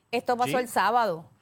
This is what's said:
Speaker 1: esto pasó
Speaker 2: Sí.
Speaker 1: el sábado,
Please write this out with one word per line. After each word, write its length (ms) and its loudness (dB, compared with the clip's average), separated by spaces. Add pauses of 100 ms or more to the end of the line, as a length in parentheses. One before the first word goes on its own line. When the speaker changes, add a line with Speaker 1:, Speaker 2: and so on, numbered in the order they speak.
(100)
Speaker 1:
esto 260 -2
pasó 160 -2
Speaker 2:
Sí. 60 2
Speaker 1:
el 100 -4
sábado, 600 0 (140)